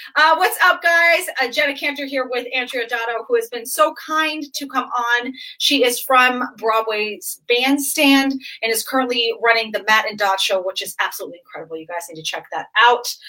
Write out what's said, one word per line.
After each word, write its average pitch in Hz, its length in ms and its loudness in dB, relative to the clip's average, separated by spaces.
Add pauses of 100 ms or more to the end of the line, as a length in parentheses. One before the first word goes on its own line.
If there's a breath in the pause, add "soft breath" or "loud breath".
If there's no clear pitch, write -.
(140 loud breath)
Uh, 311 220 6
what's 370 260 2
up, 359 200 4
guys? 339 420 4 (160)
Uh, 262 100 0
Jenna 285 240 0
Cantor 285 300 -4
here 269 260 -2
with 254 240 -4
Andrea 254 320 -4
Dotto, 233 400 -4
who - 100 0
has 226 120 -2
been 233 160 -10
so 311 300 0
kind 311 580 -4
to 285 160 -8
come 269 220 -4
on. 240 420 -2 (260 loud breath)
She 277 240 2
is 247 160 2
from 254 460 4 (140)
Broadway's 214 920 -2
Bandstand 277 840 2 (300 loud breath)
and 226 80 0
is 226 160 -2
currently 247 460 0 (100)
running 220 300 2
the 190 160 -4
Matt 220 180 4
and 208 120 -6
Dot 190 220 2
Show, 190 220 0
which 185 200 -4
is - 180 -10
absolutely 185 380 -8
incredible. 160 400 -14
You 160 80 -16
guys 170 240 -8
need 160 60 -18
to 156 60 -12
check 160 300 -8
that 156 140 -8 (120)
out. 240 280 4 (220 loud breath)